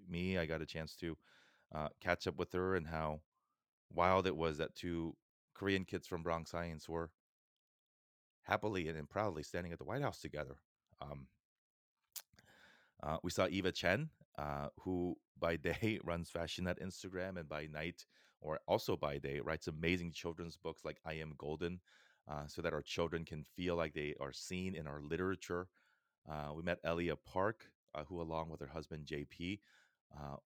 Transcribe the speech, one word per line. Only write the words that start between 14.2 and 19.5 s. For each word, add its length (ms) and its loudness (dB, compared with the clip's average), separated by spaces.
uh, 300 -2
who 360 2
by 180 2
day 440 2
<laughs> 40 -10
runs 260 -2
fashion 360 -2
at 140 2
Instagram, 580 -4
and 100 -6
by 180 -4
night, 400 -4
or 260 -2
also 300 4
by 220 0
day, 220 -2
writes 280 -2